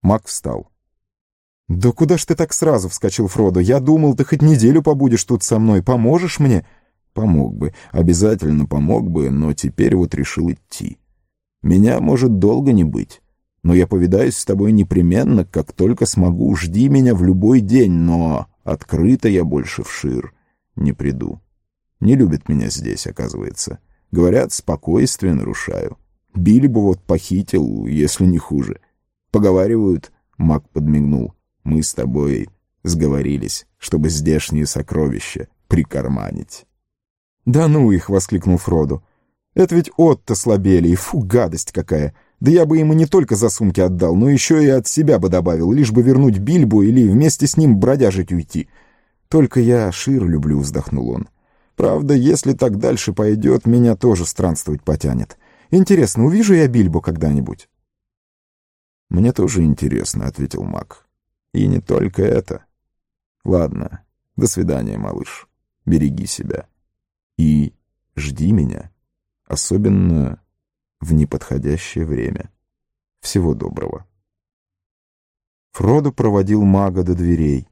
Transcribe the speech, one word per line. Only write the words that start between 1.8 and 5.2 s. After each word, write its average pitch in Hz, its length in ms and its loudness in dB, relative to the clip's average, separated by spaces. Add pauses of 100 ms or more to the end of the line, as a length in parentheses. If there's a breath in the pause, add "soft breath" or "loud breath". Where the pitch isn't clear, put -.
куда 165 260 2
ж - 80 -6
ты 165 100 -2
так 160 180 -4
сразу?" 117 340 0
вскочил 101 400 -4
Фродо. 92 320 0
"Я 117 200 2
думал, 147 360 2
ты 139 80 -2
хоть 143 180 -2
неделю 147 400 6
побудешь 135 420 2